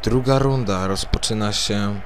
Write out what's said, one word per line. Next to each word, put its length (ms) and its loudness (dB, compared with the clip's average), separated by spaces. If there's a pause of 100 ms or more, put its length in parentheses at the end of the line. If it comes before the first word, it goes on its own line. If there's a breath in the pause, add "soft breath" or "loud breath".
Druga 360 2
runda 480 0
rozpoczyna 640 -2
się 520 -2